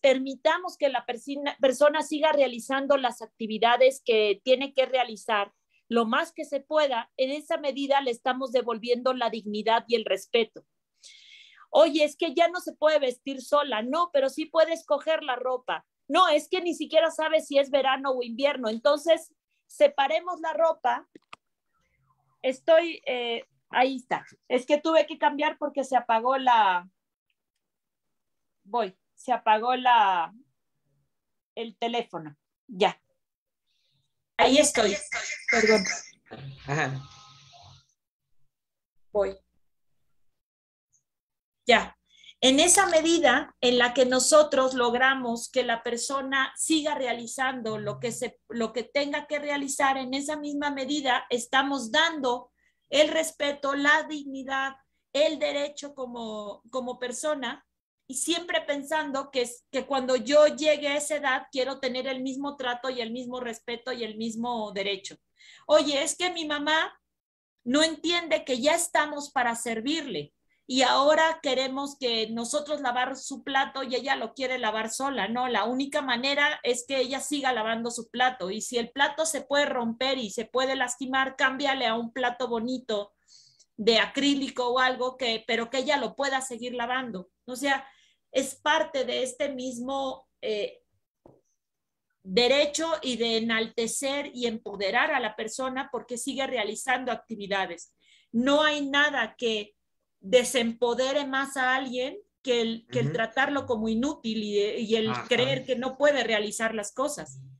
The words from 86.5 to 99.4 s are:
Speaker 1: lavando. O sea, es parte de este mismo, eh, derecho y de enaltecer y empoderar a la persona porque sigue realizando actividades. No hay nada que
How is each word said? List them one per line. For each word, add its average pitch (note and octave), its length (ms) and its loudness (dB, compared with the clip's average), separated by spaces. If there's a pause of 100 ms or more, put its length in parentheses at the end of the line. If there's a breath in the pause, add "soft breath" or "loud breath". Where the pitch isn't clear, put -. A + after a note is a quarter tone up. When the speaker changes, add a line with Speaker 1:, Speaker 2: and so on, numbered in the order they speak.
Speaker 1:
lavando. A#3+ 560 -4 (160)
O B3 100 -10
sea, C4+ 300 -2 (440 loud breath)
es - 260 -2
parte D#4 480 0
de B3 180 -2
este C4 300 -4
mismo, C4 760 -6 (120)
eh, G#3+ 400 -6 (1400)
derecho C#4 680 2 (120)
y B3 140 -2
de A3+ 220 0
enaltecer A3+ 960 -4
y B3 120 -4
empoderar A3+ 640 -2
a C4+ 80 0
la B3 160 -6
persona C4 560 -6
porque A#3 260 -8
sigue C4+ 280 -4
realizando B3+ 640 -4
actividades. G3 840 -6 (380 soft breath)
No C#4 300 4
hay D4 260 2
nada C#4+ 480 0
que A3 360 -4 (520)